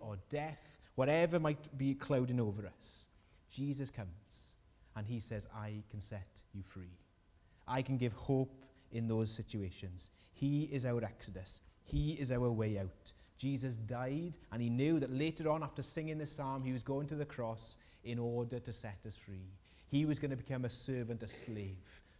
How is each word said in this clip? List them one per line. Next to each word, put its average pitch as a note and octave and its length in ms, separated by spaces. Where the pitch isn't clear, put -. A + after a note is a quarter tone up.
or G#2+ 160
death, D3 540
whatever E3 440
might D3+ 380
be C3+ 180
clouding B2+ 460
over G#2 260
us, - 400
Jesus C#3 400
comes - 680
and G#2 100
he A#2 140
says, G#2 340
"I G#2+ 340
can G#2 120
set - 400
you G2 120
free. F2+ 340
I C3 160
can C3 140
give B2 160
hope - 540
in A2+ 160
those A2 240
situations." F#2+ 800
He C#3+ 300
is C#3+ 220
our A#2+ 160
exodus. F#2+ 600
He D3 280
is C3 200
our B2 180
way A2 260
out. - 360
Jesus C3 400
died, C3 600
and A#2 100
he A#2 80
knew D3 300
that C3+ 120
later D#3 360
on, D#3 160
after D#3+ 180
singing D#3 360
this D3+ 120
psalm, C3+ 320
he C3 120
was A#2+ 100
going C#3 240
to D3+ 80
the D3 100
cross A2+ 520
in A#2+ 160
order A#2+ 400
to A2+ 140
set G2+ 320
us G#2+ 100
free. F#2+ 340
He C#3+ 160
was D3+ 160
gonna - 160
become B2+ 300
a A2+ 40
servant, A#2 540
a A2 40
slave, G2 760